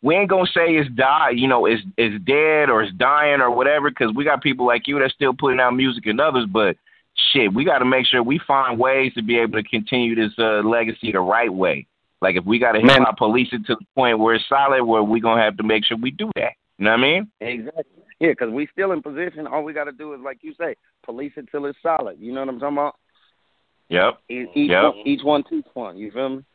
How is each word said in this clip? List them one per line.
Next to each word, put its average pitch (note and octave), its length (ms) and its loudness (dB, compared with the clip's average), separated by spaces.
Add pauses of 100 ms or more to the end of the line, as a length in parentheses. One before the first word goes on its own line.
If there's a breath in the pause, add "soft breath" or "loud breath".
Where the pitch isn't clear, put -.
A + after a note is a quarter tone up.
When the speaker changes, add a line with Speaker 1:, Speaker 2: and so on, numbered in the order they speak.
Speaker 1:
we D3 140 2
ain't G3+ 120 2
gonna F#3 240 2
say E3 240 2
it's D3 140 0
die, C3+ 400 2
you B2 180 0
know, A#2+ 160 4
it's, A2 160 2 (160)
it's G#2+ 300 0
dead D3+ 420 2
or A2+ 140 4
it's G2 160 -4
dying C#3+ 420 2
or B2 100 4
whatever, C#3 400 2
'cause A#2+ 240 -2
we C#3 120 -2
got C#3+ 160 0
people C3 240 0
like A#2+ 200 0
you C#3+ 120 -2
that's C3 160 0
still C3+ 180 0
putting C3 280 0
out B2+ 140 4
music B2+ 300 -2
and G#2+ 160 -2
others, C#3 240 2
but G2 320 0 (560 soft breath)
shit, G#2+ 220 2
we B2+ 100 0
gotta C#3+ 220 2
make C3 180 2
sure B2 180 2
we C3+ 240 0
find C3 320 0
ways C3 360 0
to A#2+ 80 -6
be A#2 160 0
able A#2 180 0
to G#2+ 100 -4
continue A#2 480 -2
this, A2 240 -2
uh, A2 220 0
legacy A2+ 520 -2
the F#2+ 80 0
right G#2+ 340 0
way. E2 320 -2 (340)
Like, F#2 160 0
if F2+ 80 -2
we G#2+ 160 2
gotta A#2 200 2
Speaker 2:
Man. C3 180 8
Speaker 1:
hip-hop A2+ 180 2
police A#2+ 360 2
it A2+ 140 -6
to B2+ 80 0
the - 100 -16 (120)
point A#2+ 240 2
where A2+ 160 4
it's G#2+ 120 -4
solid, C#3 360 2
where A2+ 180 4
we G#2+ 160 2
gonna A2+ 240 2
have G#2+ 140 0
to G#2 80 -6
make A2 220 2
sure A#2 100 -2
we A#2+ 160 -6
do G#3+ 240 -8
that. - 160 -4 (260)
You F#2+ 60 -6
know G#2+ 80 4
what A#2 80 4
I - 20 4
mean? F3+ 280 0 (100)
Speaker 2:
Exactly. A#2+ 440 -10 (360)
Yeah, D#3+ 140 0
'cause A2+ 160 -6
we C#3 180 -6
still G3 240 -4
in D#3 100 -6
position. D#3 460 -12
All D3 160 -6
we D#3 80 -12
gotta D3 180 -8
do D3 240 -16
is, C3 60 -20
like C3 220 -14
you D#3 120 -18
say, D#3+ 220 -8 (260)
police C3 340 -12
it C3 140 -18
till C#3+ 160 -8
it's C#3+ 160 -10
solid. C#3+ 380 -4
You A2+ 120 -12
know C3 60 -8
what C3+ 120 -6
I'm A#2+ 100 -10
talking C#3+ 180 -4
about? C#3+ 160 -2 (960)
Speaker 1:
Yep. F#2+ 300 0 (100)
Speaker 2:
E-, B2 260 -10
each D3 160 2
Speaker 1:
Yep. F#2 140 4
Speaker 2:
one, - 200 2
each C#3 180 -2
one D3 200 0
teach D#3 320 -8
one. G2+ 220 -12
You G#2 160 -14
feel C3 160 -6
me? C3+ 160 -10 (100)